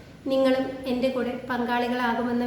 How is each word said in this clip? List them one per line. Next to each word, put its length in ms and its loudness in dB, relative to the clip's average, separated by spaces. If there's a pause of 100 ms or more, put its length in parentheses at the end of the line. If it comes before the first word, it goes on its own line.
(300)
നിങ്ങളും 340 4 (260)
എൻ്റെ 220 2
കൂടെ 200 -2 (160)
പങ്കാളികളാകുമെന്ന 960 0